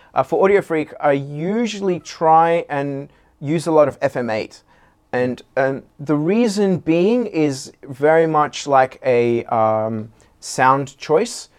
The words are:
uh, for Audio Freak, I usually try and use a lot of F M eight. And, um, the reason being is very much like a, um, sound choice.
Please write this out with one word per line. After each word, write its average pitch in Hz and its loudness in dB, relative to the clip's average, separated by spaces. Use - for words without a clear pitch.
uh, 131 0
for 170 0
Audio 196 4
Freak, 156 -4
I 147 2
usually 180 -4
try 165 2
and 143 -6
use 151 -4
a 165 -2
lot 151 4
of - -8
F 139 -2
M 120 -4
eight. - -8
And, 123 -2
um, 135 -2
the 147 -2
reason 196 0
being 196 0
is 147 -4
very 151 2
much 151 -2
like 135 2
a, 120 2
um, 110 -2
sound 135 0
choice. 185 -2